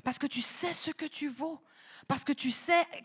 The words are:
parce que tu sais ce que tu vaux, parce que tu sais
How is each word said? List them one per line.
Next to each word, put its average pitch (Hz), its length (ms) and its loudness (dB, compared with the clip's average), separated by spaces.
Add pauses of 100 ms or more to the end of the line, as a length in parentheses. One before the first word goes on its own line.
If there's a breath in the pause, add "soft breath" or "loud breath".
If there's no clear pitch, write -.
parce 247 140 0
que 285 80 -2
tu 247 160 -2
sais - 320 2
ce - 160 -2
que 320 160 -8
tu 294 220 -6
vaux, 285 300 -6 (480 loud breath)
parce 262 160 0
que 285 120 0
tu 262 160 0
sais 339 360 4 (180)